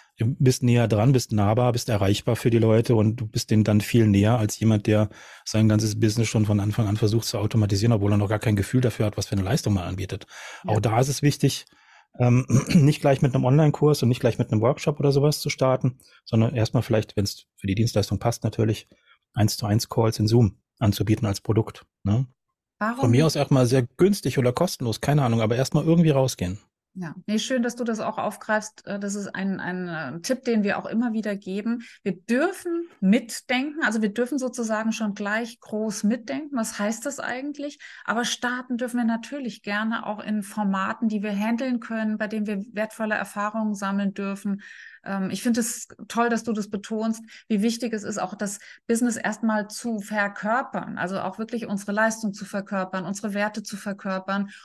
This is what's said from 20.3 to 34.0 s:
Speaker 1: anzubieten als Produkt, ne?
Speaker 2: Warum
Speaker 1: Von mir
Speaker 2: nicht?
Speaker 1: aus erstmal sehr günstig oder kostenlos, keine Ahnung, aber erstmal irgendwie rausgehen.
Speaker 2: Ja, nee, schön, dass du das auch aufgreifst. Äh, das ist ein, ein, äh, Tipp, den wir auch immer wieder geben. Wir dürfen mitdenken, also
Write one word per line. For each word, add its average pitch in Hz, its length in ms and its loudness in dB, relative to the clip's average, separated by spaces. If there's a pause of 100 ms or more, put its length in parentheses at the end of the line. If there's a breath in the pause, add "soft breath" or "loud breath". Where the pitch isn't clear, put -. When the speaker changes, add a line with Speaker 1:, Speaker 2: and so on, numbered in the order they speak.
Speaker 1:
anzubieten 104 480 2
als 98 140 -2
Produkt, - 440 -2 (180)
ne? 117 240 2 (520)
Speaker 2:
Warum 233 200 -4
Speaker 1:
Von 117 120 4
mir 139 140 6
Speaker 2:
nicht? - 20 4
Speaker 1:
aus 147 80 0
erstmal 135 320 4
sehr 127 160 4
günstig 180 560 0
oder 123 140 2
kostenlos, 127 480 -2
keine 143 220 4
Ahnung, 117 180 2
aber 110 140 2
erstmal 139 300 0
irgendwie 165 260 6
rausgehen. 127 480 0 (380)
Speaker 2:
Ja, 175 160 -10 (120)
nee, 214 140 0
schön, 247 220 -2
dass 233 140 -2
du 247 80 -6
das 226 160 -4
auch - 180 -6
aufgreifst. - 720 -4
Äh, 202 120 -6
das 202 160 -6
ist 202 120 -8
ein, 196 320 -4
ein, 180 300 -6
äh, 160 320 -8
Tipp, 254 240 -4
den 226 180 0
wir 196 140 0
auch 202 80 -8
immer 233 260 -2
wieder 214 240 -4
geben. 208 480 -6 (200 loud breath)
Wir 196 140 -2
dürfen 339 720 -2 (140)
mitdenken, 262 840 0
also 220 180 0